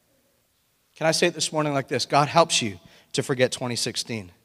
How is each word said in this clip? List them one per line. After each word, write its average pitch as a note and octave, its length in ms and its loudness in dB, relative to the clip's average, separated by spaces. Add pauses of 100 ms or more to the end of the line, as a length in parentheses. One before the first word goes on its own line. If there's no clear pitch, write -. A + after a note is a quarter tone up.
(960)
Can D3+ 100 0
I D#3+ 40 6
say D#3+ 140 2
it F3 80 2
this - 180 -4
morning D3+ 220 0
like C3+ 140 -2
this? B2+ 180 -2
God D3 220 2
helps E3 340 2
you G2 180 -6 (340)
to C3 100 0
forget B2+ 280 2
twenty B2 240 -6
sixteen G#2+ 560 -6 (140)